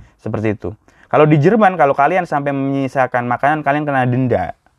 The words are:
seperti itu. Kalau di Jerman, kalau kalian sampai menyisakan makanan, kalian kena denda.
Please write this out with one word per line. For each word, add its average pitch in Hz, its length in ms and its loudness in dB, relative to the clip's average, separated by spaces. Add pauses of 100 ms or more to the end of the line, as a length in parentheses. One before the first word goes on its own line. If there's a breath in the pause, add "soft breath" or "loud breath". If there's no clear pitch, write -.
(160 soft breath)
seperti 107 400 -4
itu. 90 160 -10 (400 soft breath)
Kalau 151 160 4
di 151 80 4
Jerman, 190 400 2
kalau 147 160 2
kalian 165 320 0
sampai 143 320 -4
menyisakan 135 720 -2
makanan, 139 380 -2
kalian 147 180 0
kena 131 240 0
denda. 123 480 -2 (220)